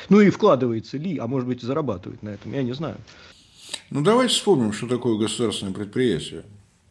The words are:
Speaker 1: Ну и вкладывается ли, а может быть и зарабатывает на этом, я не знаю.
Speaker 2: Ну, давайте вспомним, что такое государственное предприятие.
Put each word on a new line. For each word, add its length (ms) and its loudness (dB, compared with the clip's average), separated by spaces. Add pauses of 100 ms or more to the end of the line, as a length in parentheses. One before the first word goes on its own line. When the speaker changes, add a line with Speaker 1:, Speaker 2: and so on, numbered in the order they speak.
(100)
Speaker 1:
Ну 100 8
и 80 8
вкладывается 720 2
ли, 180 -6
а 100 -6
может 220 -4
быть 140 -6
и 40 -8
зарабатывает 560 -6
на 60 -10
этом, 240 -12
я 100 -4
не 120 -4
знаю. 240 -8 (880)
Speaker 2:
Ну, 140 -4
давайте 320 4
вспомним, 400 2
что 120 -8
такое 300 0
государственное 560 -2
предприятие. 720 -2 (480)